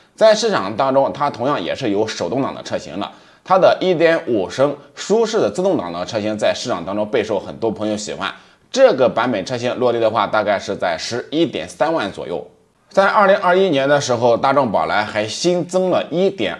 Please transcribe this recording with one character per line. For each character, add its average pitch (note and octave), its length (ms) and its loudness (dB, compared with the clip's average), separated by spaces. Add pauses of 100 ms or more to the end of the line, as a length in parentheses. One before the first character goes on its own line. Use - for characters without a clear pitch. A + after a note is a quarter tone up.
(160)
在 A3 180 6
市 A3 160 0
场 G#2+ 280 -2
当 C3+ 160 0
中， C3+ 180 2
它 C#3+ 180 -2
同 A2+ 160 -6
样 C3+ 160 -2
也 D2+ 140 -4
是 B2 140 -4
有 G#2 180 0
手 F#2 220 -6
动 B2 120 -2
挡 F#2+ 140 -4
的 B1 80 -14
车 G#2 140 -6
型 D2+ 220 -10
了， G2+ 120 -8 (320)
它 F#3+ 140 2
的 D#3 240 6
一 F3+ 120 2
点 E3 320 2
五 G2 240 0
升 C#3+ 240 0 (220)
舒 A3 300 0
适 A3 120 -2
的 A#2+ 140 2
自 F3+ 100 -6
动 F3+ 160 2
挡 E2+ 140 -4
的 F2 140 -4
车 G#2+ 160 -4
型 G#2+ 160 -4
在 G#2 180 2
市 - 140 -8
场 F2+ 160 -4
当 F#2+ 100 -6
中 G#2 100 -2
备 A2 160 0
受 G#2 160 -2
很 F2+ 200 -8
多 A2 120 -2
朋 G#2+ 200 -4
友 G#2 80 -2
喜 D#2+ 160 -8
欢。 E2+ 200 -6 (380)
这 B3+ 220 6
个 C3 160 4
版 A2+ 200 0
本 G2 160 -2
车 B2+ 120 -6
型 A#2+ 200 -4
落 A#2+ 140 2
地 A#2+ 80 0
的 A2+ 100 4
话， G#2+ 160 0
大 G#2+ 160 0
概 G2+ 160 2
是 G2+ 160 -6
在 F2 240 -2
十 - 320 -6
一 D#3+ 160 0
点 G2+ 220 -6
三 D#3 260 -2
万 B2 160 -2
左 D#2 160 -10
右。 D#2+ 240 -8 (380)
在 G3 180 2
二 G3+ 220 4
零 G3 80 6
二 F3+ 220 2
一 F#3+ 120 2
年 C#3 200 0
的 D3 100 4
时 B2+ 160 -2
候， A#2 220 4
大 C3+ 160 2
众 C3+ 180 2
宝 E2+ 140 0
来 F#2 180 0
还 G#2+ 240 -4
新 F3 380 -2
增 F#3 240 -2
了 A2 200 0
一 F3+ 200 0
点 F#2 300 -4